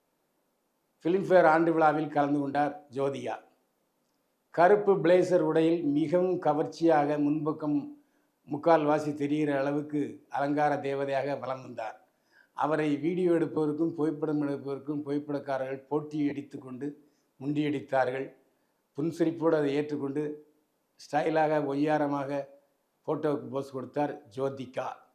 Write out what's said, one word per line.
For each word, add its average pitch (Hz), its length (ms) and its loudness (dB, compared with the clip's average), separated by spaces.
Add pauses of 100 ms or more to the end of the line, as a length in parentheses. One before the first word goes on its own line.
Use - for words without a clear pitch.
(1040)
ஃபிலிம்ஃபேர் 175 420 4
ஆண்டு 165 280 4
விழாவில் 156 340 2
கலந்து 143 320 0
கொண்டார் 143 520 -2
ஜோதிகா. 127 480 -4 (1080)
கருப்பு 196 440 4
பிளேசர் 170 480 4
உடையில் 160 420 2
மிகவும் 170 560 2
கவர்ச்சியாக 151 760 2
முன்பக்கம் 147 800 -2 (560)
முக்கால்வாசி 151 640 2
தெரிகிற 143 460 -2
அளவுக்கு 143 680 -4
அலங்கார 147 460 0
தேவதையாக 139 640 -2
வலம் 131 220 -8
வந்தார். 113 460 -12 (460)
அவரை 151 420 0
வீடியோ 175 360 0
எடுப்பதற்கும் 165 640 0
புகைப்படம் 151 480 -2
எடுப்பதற்கும் 139 640 -6
புகைப்படக்காரர்கள் 139 800 -6
போட்டி 147 440 -2
அடித்து 139 300 -10
கொண்டு 131 480 -12 (320)
முண்டியடித்தார்கள். 135 960 -2 (640)
புன்சிரிப்போடு 160 560 0
அதை 147 200 2
ஏற்றுக்கொண்டு 147 720 -4 (500)
ஸ்டைலாக, 156 720 0
ஒய்யாரமாக 143 840 0 (580)
ஃபோட்டோவுக்கு 151 440 -2
போஸ் 135 220 -6
கொடுத்தார் 131 640 -6
ஜோதிகா. 131 580 -6 (220)